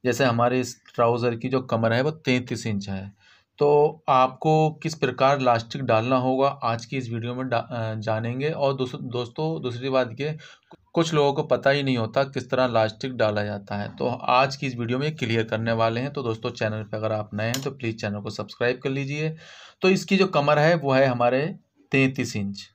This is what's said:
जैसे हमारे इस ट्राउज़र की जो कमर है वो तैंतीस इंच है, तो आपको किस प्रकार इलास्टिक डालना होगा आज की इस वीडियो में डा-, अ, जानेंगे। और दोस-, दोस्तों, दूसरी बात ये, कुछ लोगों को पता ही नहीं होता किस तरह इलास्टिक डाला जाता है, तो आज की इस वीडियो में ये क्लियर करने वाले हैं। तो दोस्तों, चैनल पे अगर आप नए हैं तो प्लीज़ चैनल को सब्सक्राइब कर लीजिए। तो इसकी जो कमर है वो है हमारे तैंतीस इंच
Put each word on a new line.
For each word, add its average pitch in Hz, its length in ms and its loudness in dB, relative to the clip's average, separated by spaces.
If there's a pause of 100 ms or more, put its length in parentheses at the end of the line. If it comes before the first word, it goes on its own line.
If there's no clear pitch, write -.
जैसे 127 200 2
हमारे 120 340 2
इस 120 180 -6 (180)
ट्राउज़र 117 400 2
की 123 140 -6
जो 127 140 0
कमर 113 300 0
है 123 80 2
वो 151 100 0
तैंतीस 123 560 -2
इंच 101 220 -4
है, 98 220 -8 (480)
तो 147 500 4
आपको 156 640 4
किस 156 220 -8
प्रकार 135 440 2
इलास्टिक 120 440 0
डालना 117 340 2
होगा 131 300 2
आज 117 380 -2
की 139 120 -8
इस 117 120 -6
वीडियो 117 260 -6
में 131 140 -6
डा-, 117 120 0
अ, 113 340 -6
जानेंगे। 113 540 -4
और 139 240 0
दोस-, 131 220 -4
दोस्तों, 123 680 -6
दूसरी 123 260 -6
बात 127 300 0
ये, 156 180 -6 (560)
कुछ 165 200 0
लोगों 143 200 4
को 147 120 -2
पता 127 240 2
ही 143 140 2
नहीं 131 140 0
होता 113 280 0
किस 135 240 -8
तरह 127 160 2
इलास्टिक 117 520 0
डाला 107 260 2
जाता 104 320 -6
है, 104 200 -6
तो 131 120 -2
आज 127 480 2
की 143 120 -6
इस 123 80 -6
वीडियो 120 240 -2
में 143 60 -2
ये 156 80 -2
क्लियर 113 300 0
करने 113 300 -2
वाले 113 280 0
हैं। 139 120 -6
तो 139 100 -6
दोस्तों, 117 280 -4
चैनल 107 320 -4
पे 107 140 -8
अगर 110 140 -2
आप 107 220 -4
नए 107 120 -2
हैं 127 160 -2
तो 139 100 -6
प्लीज़ 117 240 -6
चैनल 104 260 -6
को 107 100 -8
सब्सक्राइब 120 520 -4
कर 139 60 -2
लीजिए। 147 460 -4 (460)
तो 185 80 6
इसकी 196 280 2
जो 185 120 4
कमर 147 300 4
है 165 180 6
वो 139 160 0
है 135 120 6
हमारे 123 400 2 (460)
तैंतीस 135 440 2
इंच 98 280 -6 (120)